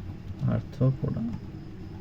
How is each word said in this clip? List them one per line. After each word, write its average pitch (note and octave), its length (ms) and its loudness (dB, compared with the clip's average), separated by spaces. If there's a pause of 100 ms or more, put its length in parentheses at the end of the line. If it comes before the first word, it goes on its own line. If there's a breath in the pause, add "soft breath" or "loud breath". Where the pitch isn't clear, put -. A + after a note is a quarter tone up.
(420)
আর্থ্রোপোডা। B2+ 800 4 (800)